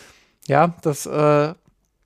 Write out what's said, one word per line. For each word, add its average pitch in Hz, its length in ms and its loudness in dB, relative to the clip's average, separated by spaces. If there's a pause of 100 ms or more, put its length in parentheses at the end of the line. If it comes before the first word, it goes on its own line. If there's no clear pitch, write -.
(480)
Ja, 156 340 2
das, 147 240 -6
äh, 147 480 0 (520)